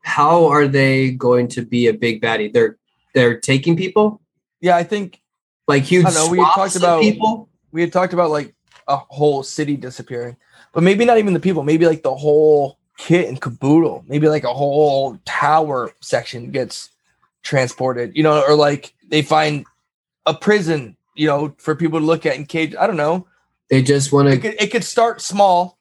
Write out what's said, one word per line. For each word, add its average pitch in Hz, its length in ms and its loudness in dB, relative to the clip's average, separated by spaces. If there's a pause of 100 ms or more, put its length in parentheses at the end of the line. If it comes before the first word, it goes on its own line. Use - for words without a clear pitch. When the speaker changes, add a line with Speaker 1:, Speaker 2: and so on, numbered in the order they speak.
Speaker 1:
How 160 460 2
are 143 220 2
they 135 420 0
going 123 380 0
to 117 140 -10
be 120 260 0
a 110 60 2
big 110 280 -4
baddie? 110 300 -4
They're, 113 240 2 (380)
they're 120 240 2
taking 139 380 0
people? 214 440 0 (400)
Speaker 2:
Yeah, 175 160 2
I 175 80 -2
think 196 360 -8 (460)
Speaker 1:
Like, 143 160 2
huge 175 240 4
Speaker 2:
I - 40 2
don't 160 160 0
know, 165 40 0
we 180 80 0
had 180 60 4
Speaker 1:
swaths 170 120 4
Speaker 2:
talked 190 200 -2
Speaker 1:
of 180 60 -2
Speaker 2:
about 170 200 2
Speaker 1:
people? 220 460 -2 (240)
Speaker 2:
we 160 80 -6
had 170 120 -2
talked 185 200 -2
about, 175 180 0
like, 147 240 -6 (320)
a 139 100 -2
whole 139 460 -2
city 147 340 -6
disappearing, 123 600 -14 (380)
but 165 80 0
maybe 196 240 4
not 240 120 4
even 208 160 0
the 160 60 -2
people, 175 220 -2
maybe, 160 240 2
like, 160 160 0
the 131 120 -2
whole 147 640 2 (200)
kit 165 300 0
and 131 120 -10
caboodle, 139 680 0
maybe, 151 220 0
like, 151 160 0
a 123 80 -4
whole 139 720 0
tower 143 680 -2 (100)
section 120 500 -8
gets 131 400 -8 (520)
transported, 123 720 -4
you 156 80 0
know, 151 240 2
or, 151 80 4
like, 147 400 0 (140)
they 151 140 0
find 151 420 0 (640)
a 156 80 0
prison, 160 600 -2 (180)
you 151 120 -2
know, 147 320 -2
for 156 160 -4
people 165 260 -2
to 151 60 -2
look 160 200 0
at 139 100 -2
in 143 100 -12
cage. 160 320 -6
I - 80 0
don't 214 100 -2
know. 160 300 -2 (440)
Speaker 1:
They 135 120 4
just 139 300 0
wanna 139 180 4
Speaker 2:
It 127 120 2
could, 214 200 -4
it 208 80 -2
could 226 140 -4
start 233 360 -2
small. 185 600 0